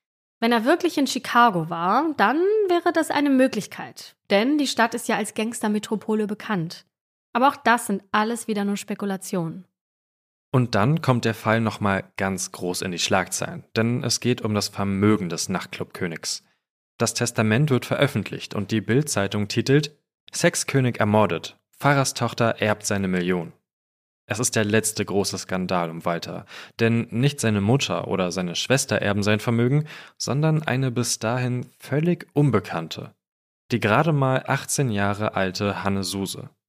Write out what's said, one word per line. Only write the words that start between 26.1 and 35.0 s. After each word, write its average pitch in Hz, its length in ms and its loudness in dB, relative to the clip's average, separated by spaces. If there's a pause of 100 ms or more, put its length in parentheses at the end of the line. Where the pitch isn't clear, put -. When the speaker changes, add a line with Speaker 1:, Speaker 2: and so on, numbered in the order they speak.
Speaker 2:
denn 117 300 2
nicht 135 300 0
seine 107 200 2
Mutter 101 480 2
oder 90 240 0
seine 90 220 -4
Schwester - 420 0
erben 101 260 0
sein 104 160 2
Vermögen, 123 480 2 (300)
sondern 156 460 0
eine 131 280 0
bis 120 280 -2
dahin 123 480 -2 (120)
völlig 165 540 0
Unbekannte. 98 800 0 (560)
Die 113 100 0
gerade 120 320 4
mal 135 340 2
achtzehn 135 440 -2
Jahre 101 440 -2